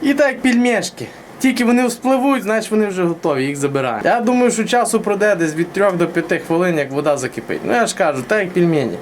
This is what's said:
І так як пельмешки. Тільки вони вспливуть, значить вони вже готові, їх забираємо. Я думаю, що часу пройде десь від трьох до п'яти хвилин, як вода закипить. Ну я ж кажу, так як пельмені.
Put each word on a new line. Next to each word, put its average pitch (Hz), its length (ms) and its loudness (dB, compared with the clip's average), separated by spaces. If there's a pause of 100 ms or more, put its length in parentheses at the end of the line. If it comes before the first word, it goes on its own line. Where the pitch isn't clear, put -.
І 285 120 2
так 285 140 4
як 254 140 -4
пельмешки. 240 640 0 (320)
Тільки 254 260 2
вони 240 220 2
вспливуть, 262 560 0
значить 214 280 -2
вони 214 160 2
вже 185 180 -2
готові, 160 400 0
їх 143 120 -2
забираємо. 135 480 -2
Я 202 160 2
думаю, 247 300 2
що 214 140 -2
часу 226 360 0
пройде 208 360 0
десь 160 180 -2
від 170 180 -2
трьох 196 240 2
до 170 100 2
п'яти 165 320 -2
хвилин, 170 400 0
як 135 140 -4
вода 147 240 0
закипить. 120 480 -6
Ну - 80 -2
я 233 140 2
ж - 100 -6
кажу, 147 320 0
так 214 120 2
як 180 120 -4
пельмені. 156 500 2